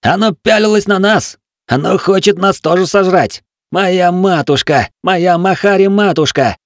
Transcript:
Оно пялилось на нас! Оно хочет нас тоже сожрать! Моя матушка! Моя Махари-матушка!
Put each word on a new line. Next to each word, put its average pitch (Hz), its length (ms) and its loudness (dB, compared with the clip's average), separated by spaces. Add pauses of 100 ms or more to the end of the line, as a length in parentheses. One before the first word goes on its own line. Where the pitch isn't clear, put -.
Оно 202 320 0
пялилось 214 540 0
на 202 120 0
нас! 202 380 0 (300)
Оно 160 300 -2
хочет 190 400 0
нас 190 220 0
тоже 175 260 0
сожрать! 180 580 0 (280)
Моя 180 400 0
матушка! 156 760 0 (120)
Моя 180 360 0
Махари-матушка! 190 1300 0